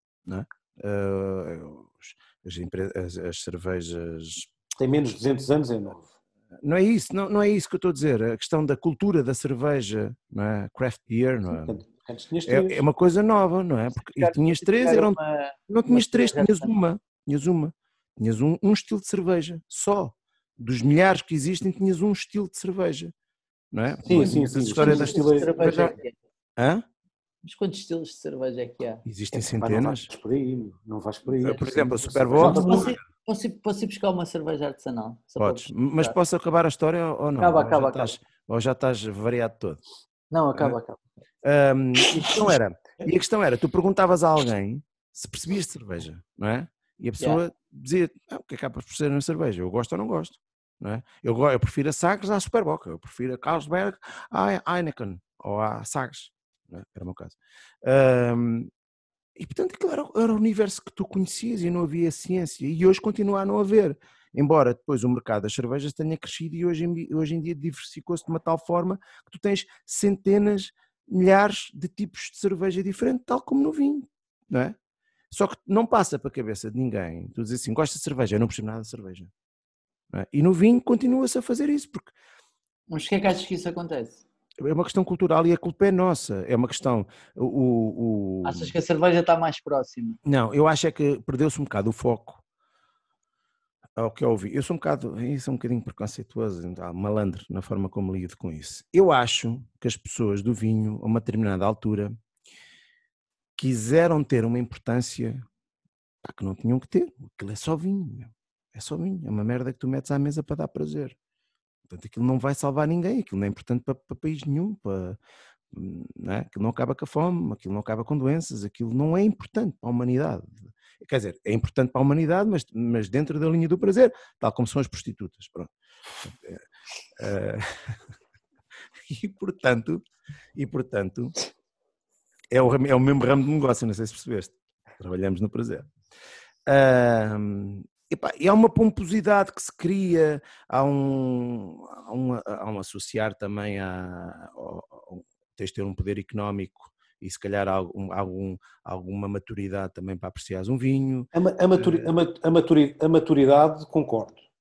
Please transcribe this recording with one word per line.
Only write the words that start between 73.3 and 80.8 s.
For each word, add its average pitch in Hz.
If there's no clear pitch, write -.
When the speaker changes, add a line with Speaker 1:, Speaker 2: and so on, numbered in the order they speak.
Speaker 1:
como 277
no 311
vinho, 285
não 127
é? 151
Só -
que -
não 214
passa 196
para 135
a -
cabeça 110
de 113
ninguém. 90
Tu -
dizes 117
assim, 135
"Gosto 151
de -
cerveja, 123
eu 107
não 117
percebo 107
nada 110
de 110
cerveja." 95
Não 95
é? 95
E 147
no 185
vinho 220